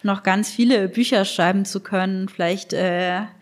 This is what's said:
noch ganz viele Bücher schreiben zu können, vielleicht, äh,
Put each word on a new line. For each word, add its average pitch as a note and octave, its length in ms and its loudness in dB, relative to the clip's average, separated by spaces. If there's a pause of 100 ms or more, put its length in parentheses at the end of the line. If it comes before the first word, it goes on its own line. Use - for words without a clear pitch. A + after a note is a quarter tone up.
noch G3 200 0
ganz F#3+ 260 0
viele A#3+ 400 2
Bücher A3+ 360 2
schreiben F#3+ 380 0
zu F#3+ 160 -6
können, F#3+ 480 -2
vielleicht, F#3 460 -4
äh, F3+ 480 0 (200)